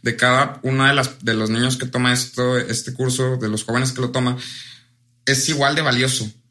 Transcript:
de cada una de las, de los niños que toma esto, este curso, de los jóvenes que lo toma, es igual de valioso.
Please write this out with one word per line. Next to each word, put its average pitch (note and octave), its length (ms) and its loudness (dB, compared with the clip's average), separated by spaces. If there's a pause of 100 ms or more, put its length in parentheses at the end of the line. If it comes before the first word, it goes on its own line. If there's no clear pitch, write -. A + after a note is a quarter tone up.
de A2+ 140 -2
cada B2+ 480 2
una C3+ 260 2
de C#3+ 60 4
las, C3 280 -2
de A2+ 120 2
los A2 160 0
niños B2 260 0
que B2+ 80 -6
toma B2 260 0
esto, B2 460 0
este A#2 360 -4
curso, B2+ 440 0
de A2 120 -2
los G#2+ 140 -2
jóvenes B2+ 280 0
que B2+ 100 -4
lo B2 80 -2
toma, B2+ 260 0 (920)
es C3+ 240 0
igual C#3 260 2
de D#3+ 80 0
valioso. B2 480 0 (200)